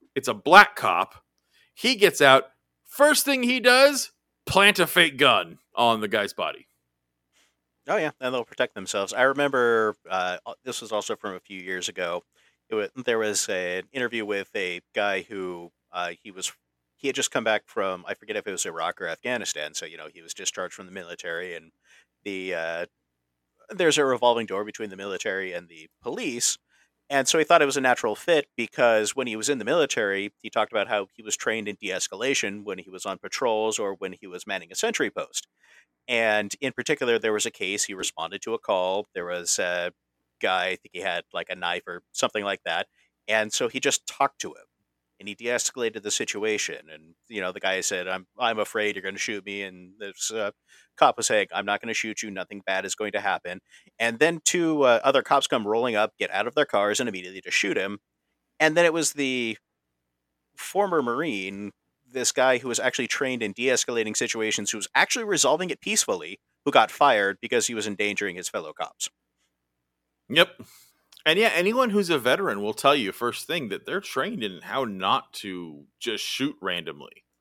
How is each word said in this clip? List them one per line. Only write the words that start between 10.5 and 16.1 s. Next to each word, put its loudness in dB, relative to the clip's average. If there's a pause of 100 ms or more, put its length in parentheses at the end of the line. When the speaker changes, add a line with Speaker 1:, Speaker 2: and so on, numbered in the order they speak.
Speaker 2:
this -8
was -10
also -4
from -8
a -12
few -14
years -6
ago. -4 (460)
It -6
wa-, -4
there 2
was -2
a, -2
an -10
interview -4
with -4
a -4 (140)
guy 0
who, -10 (200)
uh, -4 (100)